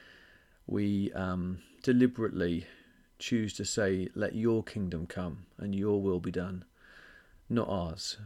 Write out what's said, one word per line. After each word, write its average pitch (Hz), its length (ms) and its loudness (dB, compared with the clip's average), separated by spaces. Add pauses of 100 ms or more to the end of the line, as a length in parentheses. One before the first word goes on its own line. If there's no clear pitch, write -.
(680)
We, 101 460 0
um, 92 460 -2 (240)
deliberately 110 840 2 (520)
choose 110 340 0
to 101 140 -6
say, 95 480 2
"Let 104 200 -2
your 113 300 2
kingdom 87 420 -4
come 90 380 -6 (140)
and 98 160 -2
your 101 260 2
will 95 200 2
be 90 100 -4
done, 90 340 -4 (840)
not 117 180 2
ours." 87 580 -4